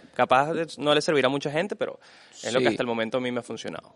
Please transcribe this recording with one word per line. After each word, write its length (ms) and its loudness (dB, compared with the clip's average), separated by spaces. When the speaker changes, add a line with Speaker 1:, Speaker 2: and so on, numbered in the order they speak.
Speaker 1:
capaz 400 4
de, 140 -2
no 160 2
le 80 4
servirá 260 4
a 40 2
mucha 180 -2
gente, 280 -2
pero 200 -6
es 100 -6
lo 60 4
que 60 4
Speaker 2:
Sí. 60 4
Speaker 1:
hasta 120 -2
el 40 -2
momento 320 -2
a 20 -2
mí 100 -2
me 80 -4
ha 40 -4
funcionado. 520 -12